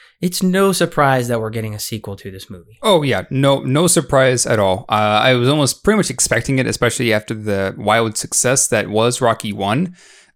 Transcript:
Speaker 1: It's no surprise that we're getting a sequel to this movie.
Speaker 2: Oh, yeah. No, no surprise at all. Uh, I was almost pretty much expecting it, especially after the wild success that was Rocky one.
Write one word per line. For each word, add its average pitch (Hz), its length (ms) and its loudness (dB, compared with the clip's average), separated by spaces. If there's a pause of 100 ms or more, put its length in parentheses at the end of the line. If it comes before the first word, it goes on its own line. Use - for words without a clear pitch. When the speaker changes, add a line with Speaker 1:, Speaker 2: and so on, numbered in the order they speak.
(200)
Speaker 1:
It's 180 220 -4
no 190 300 2
surprise 143 560 0
that 117 120 -2
we're 110 100 -6
getting 110 240 -6
a 104 60 -12
sequel 104 360 -10
to - 140 -14
this 95 200 -18
movie. 92 320 -20
Speaker 2:
Oh, 185 200 4
yeah. 113 280 0
No, 139 300 2
no 147 260 0
surprise 131 600 2
at 123 120 0
all. 95 300 0
Uh, 107 340 2
I 127 120 4
was 120 140 2
almost 147 360 0
pretty 214 120 4
much 180 140 0
expecting 123 480 -2
it, 123 80 0
especially 113 460 0
after 107 220 -2
the 101 440 -4
wild 113 380 0
success - 520 -2
that 107 200 0
was 113 320 0
Rocky 113 320 0
one. 107 420 -2 (420)